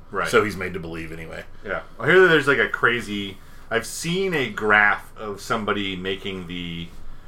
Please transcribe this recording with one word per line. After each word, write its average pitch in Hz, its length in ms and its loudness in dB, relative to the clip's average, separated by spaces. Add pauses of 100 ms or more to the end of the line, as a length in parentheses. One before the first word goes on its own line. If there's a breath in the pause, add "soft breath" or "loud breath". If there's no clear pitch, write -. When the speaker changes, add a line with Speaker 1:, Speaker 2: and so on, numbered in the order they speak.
(120)
Speaker 1:
Right. 92 160 0
Speaker 2:
So 107 160 6
he's 101 140 -2
made 90 160 -4
to 90 60 -6
believe 82 340 -8
anyway. 82 320 -12 (200)
Speaker 1:
Yeah. 90 160 -4 (180)
I 117 80 -4
hear 180 120 8
that 185 80 10
there's, 151 200 6
like, 135 120 4
a 104 100 4
crazy, 104 680 -2 (340 loud breath)
I've 117 160 0
seen 185 460 -2
a 131 160 0
graph 104 680 4
of 107 240 -8
somebody 104 540 -2
making 95 520 -6
the, 85 420 -8 (380 loud breath)